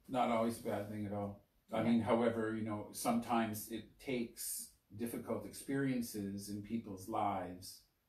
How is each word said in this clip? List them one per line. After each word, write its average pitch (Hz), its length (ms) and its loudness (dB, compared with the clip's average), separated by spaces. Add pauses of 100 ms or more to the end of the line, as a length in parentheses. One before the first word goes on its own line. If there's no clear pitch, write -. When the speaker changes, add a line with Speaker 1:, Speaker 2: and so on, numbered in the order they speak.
Speaker 1:
not 120 220 4
always 117 300 4
a - 20 -16
bad 104 260 -2
thing 107 160 -4
at 101 80 -4
all. 101 320 -4 (260)
I 113 120 2
Speaker 2:
Yeah. 117 80 4
Speaker 1:
mean, 117 100 8
however, 110 560 4
you 107 60 -2
know, 107 300 -4
sometimes 117 760 2
it 107 280 -8
takes - 760 -4 (240)
difficult 113 480 -2
experiences 110 1040 -2
in 104 140 -4
people's 104 460 -4
lives 95 760 -2 (260)